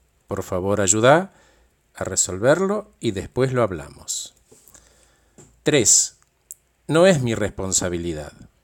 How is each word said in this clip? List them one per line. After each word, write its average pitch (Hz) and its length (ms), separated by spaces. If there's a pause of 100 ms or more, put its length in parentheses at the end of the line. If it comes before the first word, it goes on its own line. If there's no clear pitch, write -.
(280)
Por 95 160
favor, 98 380
ayuda 120 520 (640)
a - 80
resolverlo 135 960
y 113 120
después 123 420
lo 123 100
hablamos. 76 680 (1300)
Tres, - 540 (680)
no 165 200
es 165 140
mi 120 120
responsabilidad. 90 1000 (300)